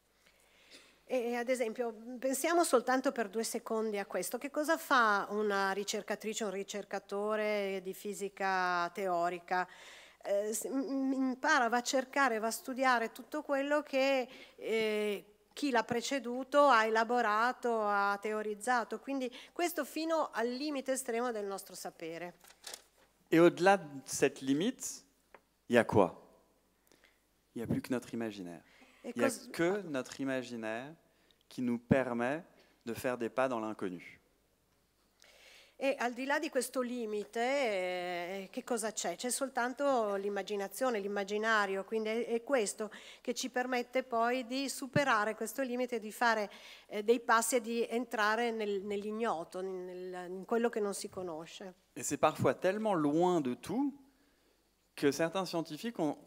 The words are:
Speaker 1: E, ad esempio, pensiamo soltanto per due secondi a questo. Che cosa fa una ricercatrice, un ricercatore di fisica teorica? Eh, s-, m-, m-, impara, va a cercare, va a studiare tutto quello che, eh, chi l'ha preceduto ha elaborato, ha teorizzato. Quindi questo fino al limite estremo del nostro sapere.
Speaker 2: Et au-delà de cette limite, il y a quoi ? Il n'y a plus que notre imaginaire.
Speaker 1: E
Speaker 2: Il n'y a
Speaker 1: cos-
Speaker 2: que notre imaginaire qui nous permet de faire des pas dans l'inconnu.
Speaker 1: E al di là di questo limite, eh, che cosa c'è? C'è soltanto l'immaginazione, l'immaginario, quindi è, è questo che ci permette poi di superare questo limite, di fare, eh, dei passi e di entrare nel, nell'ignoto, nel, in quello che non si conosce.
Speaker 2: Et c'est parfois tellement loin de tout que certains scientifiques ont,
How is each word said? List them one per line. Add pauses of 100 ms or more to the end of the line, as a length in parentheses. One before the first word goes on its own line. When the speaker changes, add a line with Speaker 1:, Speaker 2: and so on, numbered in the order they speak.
(1080)
Speaker 1:
E,
ad
esempio, (260)
pensiamo
soltanto
per
due
secondi
a
questo.
Che
cosa
fa
una
ricercatrice,
un
ricercatore
di
fisica
teorica? (540)
Eh,
s-,
m-,
m-,
impara,
va
a
cercare,
va
a
studiare
tutto
quello
che, (260)
eh, (280)
chi
l'ha
preceduto
ha
elaborato,
ha
teorizzato.
Quindi (240)
questo
fino
al
limite
estremo
del
nostro
sapere. (960)
Speaker 2:
Et
au-delà
de
cette
limite, (640)
il
y
a
quoi ? (1400)
Il
n'y
a
plus
que
notre
imaginaire. (400)
Speaker 1:
E
Speaker 2:
Il
n'y
a
Speaker 1:
cos-
Speaker 2:
que
notre
imaginaire (540)
qui
nous
permet (400)
de
faire
des
pas
dans
l'inconnu. (1600)
Speaker 1:
E
al
di
là
di
questo
limite,
eh,
che
cosa
c'è?
C'è
soltanto
l'immaginazione,
l'immaginario,
quindi
è,
è
questo (320)
che
ci
permette
poi
di
superare
questo
limite,
di
fare, (380)
eh,
dei
passi
e
di
entrare
nel,
nell'ignoto,
nel,
in
quello
che
non
si
conosce. (240)
Speaker 2:
Et
c'est
parfois
tellement
loin
de
tout (1000)
que
certains
scientifiques
ont,